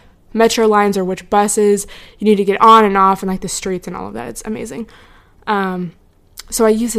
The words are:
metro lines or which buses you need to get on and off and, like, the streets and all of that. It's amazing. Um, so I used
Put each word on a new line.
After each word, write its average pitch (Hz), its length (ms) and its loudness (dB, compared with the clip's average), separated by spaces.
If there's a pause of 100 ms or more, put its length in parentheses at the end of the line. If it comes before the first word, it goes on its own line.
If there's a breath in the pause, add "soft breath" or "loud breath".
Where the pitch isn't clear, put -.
(340 soft breath)
metro 226 340 2
lines 208 300 2
or 190 60 -2
which 180 260 -8
buses 208 580 0 (320 loud breath)
you 202 60 -4
need 214 100 6
to 196 100 0
get 190 160 0
on 226 240 8
and 196 100 0
off 190 280 2
and, 190 80 -4
like, 190 100 -6
the 190 80 -10
streets 185 380 -8
and 180 100 -12
all 190 100 -10
of 202 60 -14
that. 233 140 -12
It's 226 180 -14
amazing. 220 420 -10 (600 soft breath)
Um, 185 460 -4 (580)
so 226 140 0
I 220 40 6
used 220 300 0